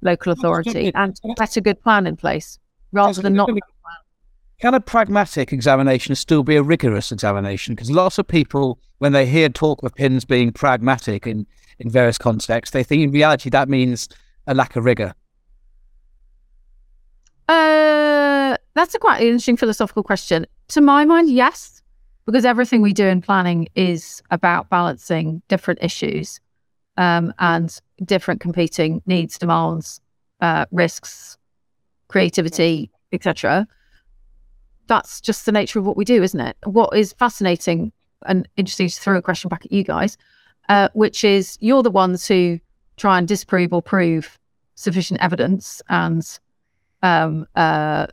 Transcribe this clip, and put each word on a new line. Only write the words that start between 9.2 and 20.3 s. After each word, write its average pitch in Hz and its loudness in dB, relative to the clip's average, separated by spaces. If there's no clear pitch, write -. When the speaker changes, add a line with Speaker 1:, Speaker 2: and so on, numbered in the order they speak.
Speaker 2:
hear 156 4
talk 147 -2
of 127 -8
pins 131 0
being 123 2
pragmatic 120 -2
in, 110 -6
in 117 -8
various 120 4
contexts, 113 -2
they 131 0
think 151 2
in 139 0
reality 147 2
that 139 2
means 127 0
a 135 -2
lack 131 0
of 117 -2
rigour. 110 0
Speaker 1:
Uh, 302 2
that's 349 2
a 453 -8
quite - 2
interesting 233 2
philosophical 220 -2
question. - -2